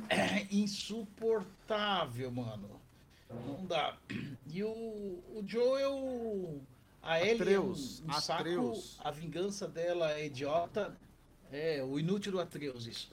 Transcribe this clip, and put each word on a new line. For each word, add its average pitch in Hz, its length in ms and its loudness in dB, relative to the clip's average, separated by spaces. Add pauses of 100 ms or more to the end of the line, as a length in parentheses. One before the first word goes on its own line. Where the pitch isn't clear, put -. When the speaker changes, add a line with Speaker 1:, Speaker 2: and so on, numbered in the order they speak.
Speaker 1:
<laughs> - 60 -12
é 196 440 4
insuportável, 202 1800 0
mano. 110 400 -4 (600)
Não 139 360 -6
dá. 165 300 0 (520)
E 165 160 -4
o, 214 80 0
o 214 720 -6
Joel, 240 1120 0 (420)
a 165 200 2
Ellie 214 320 6
é 196 60 8
um, 165 120 2
Speaker 2:
Atreus, - 340 -6
Speaker 1:
um 147 80 -2
saco, 160 280 0
Speaker 2:
Atreus. 220 640 0
Speaker 1:
a 151 80 -2
vingança 170 560 -4
dela 165 460 2
é 151 120 -2
idiota. 151 720 0 (540)
É, 147 320 0
o 135 160 0
inútil 196 340 2
do 185 80 2
Atreus, 143 460 -6
isso. - 260 -10